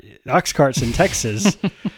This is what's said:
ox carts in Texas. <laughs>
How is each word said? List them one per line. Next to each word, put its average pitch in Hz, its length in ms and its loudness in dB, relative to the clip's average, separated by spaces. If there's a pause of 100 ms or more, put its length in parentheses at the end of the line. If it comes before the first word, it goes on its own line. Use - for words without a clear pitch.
(300)
ox - 240 0
carts 135 280 2
in 120 100 -2
Texas. 156 680 0
<laughs> 202 60 -4 (300)